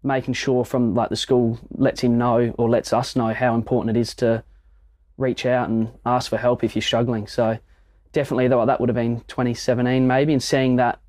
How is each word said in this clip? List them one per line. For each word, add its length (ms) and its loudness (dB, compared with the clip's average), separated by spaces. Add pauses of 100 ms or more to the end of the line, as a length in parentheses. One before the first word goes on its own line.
making 320 -2
sure 300 0
from, 300 0
like, 160 0
the 60 -4
school 420 0 (120)
lets 300 -2
him 180 2
know 400 2
or 100 2
lets 240 0
us 220 -2
know 180 0
how 220 0
important 420 0
it 40 2
is 140 -4
to 280 0 (760)
reach 300 -4
out 220 0
and 240 -2 (120)
ask 240 0
for 100 -2
help 260 0
if 100 -2
you're 80 -2
struggling. 460 -2
So 300 -2 (540)
definitely 360 0
that, 180 4
that 140 2
would 80 0
have 80 0
been 320 -2
twenty 260 -2
seventeen 540 0
maybe, 240 2
and 100 2
seeing 340 2
that 220 2 (100)